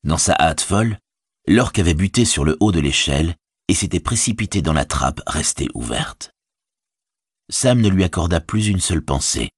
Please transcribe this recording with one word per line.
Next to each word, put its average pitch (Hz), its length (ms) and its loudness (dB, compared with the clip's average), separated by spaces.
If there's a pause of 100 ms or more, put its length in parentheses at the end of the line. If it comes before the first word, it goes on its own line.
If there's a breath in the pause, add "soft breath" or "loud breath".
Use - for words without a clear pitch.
Dans 76 140 0
sa - 160 2
hâte 78 260 0
folle, 104 380 0 (480)
l'orque 113 340 2
avait 85 140 2
buté 95 300 2
sur 71 200 0
le 78 160 2
haut 104 120 4
de 82 80 2
l'échelle 71 560 0 (300)
et 98 80 2
s'était 90 260 -2
précipité 107 640 -2
dans 78 100 0
la 76 120 0
trappe - 420 -4
restée - 480 -4
ouverte. - 580 -8 (1200)
Sam 123 300 2
ne 107 80 6
lui 95 160 4
accorda 85 360 0
plus 107 280 -2
une 95 120 2
seule 82 240 0
pensée. - 540 -2